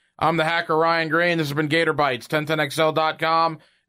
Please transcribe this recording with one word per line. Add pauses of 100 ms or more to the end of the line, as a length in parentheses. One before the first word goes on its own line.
(200)
I'm
the
hacker
Ryan
Green.
This
has
been
Gator
Bites,
ten
ten
X
L
dot
com (320)